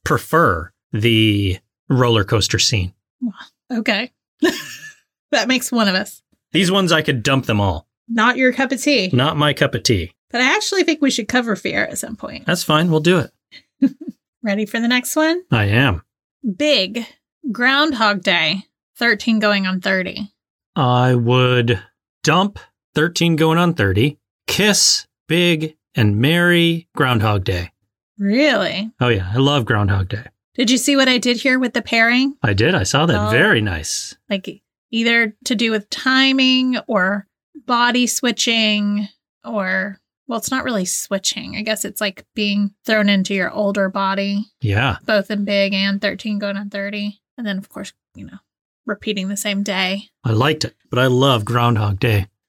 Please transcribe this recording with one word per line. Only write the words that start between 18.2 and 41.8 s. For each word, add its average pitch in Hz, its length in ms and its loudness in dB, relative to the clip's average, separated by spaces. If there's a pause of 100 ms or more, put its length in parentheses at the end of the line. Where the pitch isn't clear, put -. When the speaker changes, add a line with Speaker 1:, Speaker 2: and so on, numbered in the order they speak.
Speaker 2:
Day, 175 400 0 (340)
thirteen 226 420 0
going 202 280 0
on 185 120 -2
thirty. 190 540 -4 (420)
Speaker 1:
I 123 400 2
would 123 680 2 (440)
dump 185 340 0 (340)
thirteen 170 440 2
going 160 200 4
on 175 160 4
thirty, 107 460 2 (280)
kiss - 600 0 (220)
Big, 160 480 0 (180)
and 104 240 2
marry 170 720 2
Groundhog 107 520 0
Day. 90 260 -4 (460)
Speaker 2:
Really? 208 840 0
Speaker 1:
Oh, 123 80 2
yeah. 95 260 0
I 120 40 0
love 139 260 2
Groundhog 101 460 0
Day. - 160 -10 (300)
Speaker 2:
Did 247 140 0
you 254 80 4
see 277 200 0
what 262 100 4
I 254 120 2
did 247 180 0
here 254 200 0
with 247 160 -2
the 233 80 -2
pairing? 240 600 0
Speaker 1:
I 110 80 2
did. 120 240 2
I 107 80 0
saw 143 220 2
that. 107 220 2
Speaker 2:
Oh. 107 40 0
Speaker 1:
Very 139 300 4
nice. 85 560 -6 (120)
Speaker 2:
Like, 196 320 -8 (320)
either 233 400 0 (120)
to 247 100 -2
do 226 160 0
with 208 180 -4
timing 262 840 2 (100)
or 202 400 -2 (400)
body 240 420 0
switching 214 1000 0 (380)
or, 190 520 -6 (300)
well, 233 100 -6
it's - 140 -8
not 254 140 -4
really 220 180 -2
switching. - 720 -6
I 214 60 -6
guess 214 240 -4